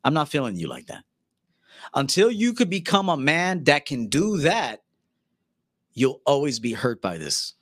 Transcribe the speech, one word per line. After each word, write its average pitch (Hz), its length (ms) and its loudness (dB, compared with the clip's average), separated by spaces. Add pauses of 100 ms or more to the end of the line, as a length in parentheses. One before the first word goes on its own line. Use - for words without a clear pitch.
I'm 135 100 2
not 151 140 0
feeling 123 280 -4
you 82 120 -6
like 62 180 -12
that." - 180 -16 (880)
Until 175 360 2
you 233 220 0
could 226 180 0
become 196 380 0
a 165 80 2
man 165 480 0
that 143 220 4
can 120 200 -4
do 175 320 0
that, 147 460 0 (1080)
you'll 127 320 0
always 139 360 2
be 117 120 -4
hurt 113 300 -4
by 87 160 -4
this. - 440 -6